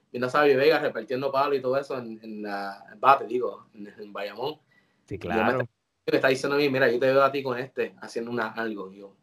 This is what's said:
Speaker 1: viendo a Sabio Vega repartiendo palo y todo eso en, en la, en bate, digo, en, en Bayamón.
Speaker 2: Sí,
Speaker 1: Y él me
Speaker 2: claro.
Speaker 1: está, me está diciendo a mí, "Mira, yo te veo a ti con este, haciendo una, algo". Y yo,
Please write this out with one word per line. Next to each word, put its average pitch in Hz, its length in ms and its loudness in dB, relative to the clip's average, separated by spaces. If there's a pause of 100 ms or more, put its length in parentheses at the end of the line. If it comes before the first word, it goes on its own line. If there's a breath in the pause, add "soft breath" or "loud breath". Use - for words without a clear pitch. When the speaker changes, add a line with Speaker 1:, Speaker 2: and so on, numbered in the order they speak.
(120)
Speaker 1:
viendo 123 160 -2
a - 20 -6
Sabio 147 280 4
Vega 147 220 6
repartiendo 127 520 -4
palo 139 240 2
y 127 60 -2
todo 131 160 0
eso 139 200 -4
en, 113 240 -10
en 110 220 -12
la, 101 500 -8
en - 60 -20
bate, 127 260 4
digo, - 480 -6
en, 104 140 -16 (100)
en 104 160 -16
Bayamón. 104 440 -8 (500)
Speaker 2:
Sí, 104 80 -10
Speaker 1:
Y - 0 -
él 90 40 -12
me - 0 -
Speaker 2:
claro. 92 420 0
Speaker 1:
está, 123 100 -8 (400)
me 143 60 4
está 131 100 2
diciendo 135 300 0
a - 20 4
mí, 147 100 2
"Mira, 131 220 4
yo 117 80 0
te 135 80 4
veo 135 160 6
a 135 80 4
ti 139 100 -4
con 127 160 -4
este, 123 440 -6
haciendo 117 280 -8
una, 113 200 -2
algo". 107 420 -6
Y 98 60 -20
yo, 101 240 -20